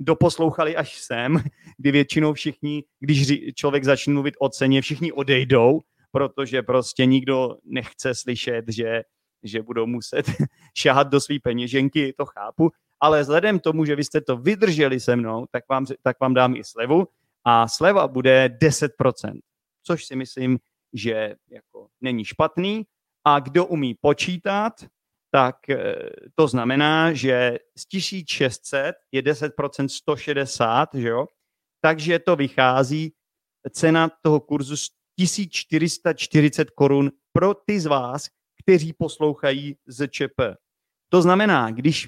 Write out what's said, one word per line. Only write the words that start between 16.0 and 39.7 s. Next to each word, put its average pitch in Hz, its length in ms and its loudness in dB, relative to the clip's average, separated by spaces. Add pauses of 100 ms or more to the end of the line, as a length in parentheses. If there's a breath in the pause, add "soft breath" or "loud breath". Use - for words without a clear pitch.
tak 127 160 -2
vám 131 140 0
dám 127 220 4
i 113 80 -10
slevu 139 440 0 (380)
a 117 220 6
sleva 180 400 2
bude 131 420 4 (120)
deset 151 360 2
procent, - 440 -2 (420)
což 170 220 -4
si 135 100 -14
myslím, 127 440 -2 (340)
že 110 420 -4 (140)
jako 107 380 -20 (140)
není 120 240 -6
špatný. 196 600 -2 (400)
A 143 140 4
kdo 139 260 0
umí 143 360 -2
počítat, 196 720 -2 (580)
tak, 127 380 2
eh, 123 400 -4 (260)
to 156 120 4
znamená, 147 680 2
že 123 440 0 (200)
z - 80 -18
tisíc 190 440 -8
šest - 360 -2
set 139 300 -4 (160)
je 135 100 0
deset 147 340 -2
procent 139 340 -4
sto - 260 -4
šedesát, 135 800 -2
že 123 140 -4
jo? 120 200 -2 (540)
Takže 165 380 2
to 175 160 2
vychází 139 800 0 (580)
cena 160 380 2 (120)
toho 151 180 4
kurzu 143 380 -6
z - 120 -10 (300)
tisíc 185 320 -2
čtyři 160 380 -2
sta - 240 -2
čtyřicet 147 560 2
korun 139 420 2 (200)
pro 185 220 2
ty 208 260 -4
z 160 60 -4
vás, 135 420 -2 (360)
kteří 160 300 4
poslouchají 143 840 -4 (100)